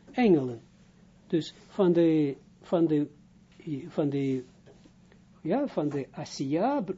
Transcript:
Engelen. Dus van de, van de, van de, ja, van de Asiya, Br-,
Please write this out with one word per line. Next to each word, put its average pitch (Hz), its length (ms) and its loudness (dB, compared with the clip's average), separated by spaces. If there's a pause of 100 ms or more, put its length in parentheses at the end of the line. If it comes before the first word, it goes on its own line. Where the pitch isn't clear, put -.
(100)
Engelen. 147 500 2 (680)
Dus 156 280 -2 (140)
van 180 240 2
de, 160 440 2 (240)
van 165 260 0
de, 151 200 0 (800)
van 151 220 -2
de, 135 360 -4 (1000)
ja, 247 260 -2
van 151 200 -4
de 139 220 -6
Asiya, 165 680 -4
Br-, 190 180 -6